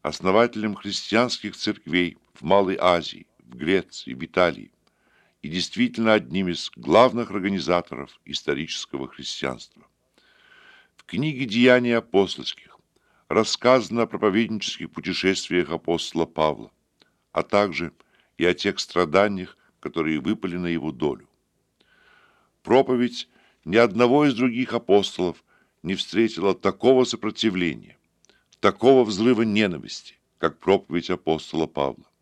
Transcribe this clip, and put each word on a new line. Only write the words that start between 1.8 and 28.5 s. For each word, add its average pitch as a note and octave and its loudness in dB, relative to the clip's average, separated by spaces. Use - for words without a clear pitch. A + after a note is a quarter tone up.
в - -20
Малой F#2+ 2
Азии, F2 0
в A#1+ -20
Греции, D#2+ -4
в C2+ -10
Италии E2 0
и D2+ -12
действительно A2 0
одним F#2+ -2
из - -6
главных G#2+ 2
организаторов F2 -4
исторического C#2+ -8
христианства. - -12
В - -20
книге C3 -4
«Деяния A#2+ 4
апостольских» - -2
рассказано A2+ 2
о A2 0
проповеднических G#2+ -4
путешествиях F2+ -2
апостола E2 -2
Павла, D2+ -2
а E2 -4
также F2 -2
и E2 -2
о F2 2
тех F#2+ -4
страданиях, F2+ 0
которые D#2 -4
выпали F#2+ -6
на F2+ -6
его E2 -4
долю. C#2 -6
Проповедь B2 2
ни E2+ 0
одного A#2+ 4
из C3+ 0
других A#2+ -2
апостолов F#2+ 0
не F#2 -4
встретила F#2+ -2
такого B2+ 2
сопротивления, F#2 -4